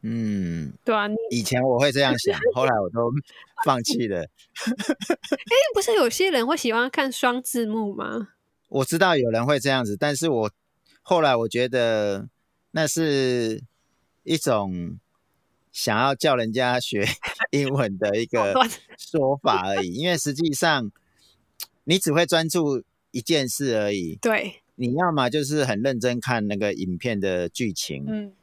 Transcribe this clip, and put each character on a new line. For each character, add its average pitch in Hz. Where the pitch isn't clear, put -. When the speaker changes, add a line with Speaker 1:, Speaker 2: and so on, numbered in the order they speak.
Speaker 1:
嗯。 101
Speaker 2:
对 233
啊， 208
你 214
Speaker 1:
以 120
前 127
我 127
会 143
这 135
样 127
想， -
Speaker 2:
<laughs> 466
Speaker 1:
后 -
来 131
我 98
都 117
放 131
弃 117
了。 92
<laughs> -
Speaker 2:
哎， -
不 415
是 453
有 285
些 359
人 247
会 302
喜 233
欢 240
看 269
双 247
字 233
幕 214
吗？ 220
Speaker 1:
我 135
知 165
道 175
有 123
人 113
会 143
这 139
样 131
子， 104
但 147
是 160
我， 110
后 175
来 139
我 117
觉 123
得 110
那 160
是 127
一 160
种 95
想 -
要 135
叫 147
人 113
家 123
学 101
<laughs> -
英 139
文 120
的 101
一 117
个 110
Speaker 2:
<laughs> -
手 98
段。 240
Speaker 1:
说 139
法 98
而 98
已， 87
因 147
为 175
实 147
际 151
上 135
你 175
只 160
会 170
专 160
注 147
一 123
件 143
事 123
而 104
已。 90
Speaker 2:
对。 214
Speaker 1:
你 123
要 175
么 135
就 147
是 147
很 110
认 127
真 123
看 113
那 101
个 101
影 92
片 110
的 90
剧 113
情， 71
Speaker 2:
嗯。 208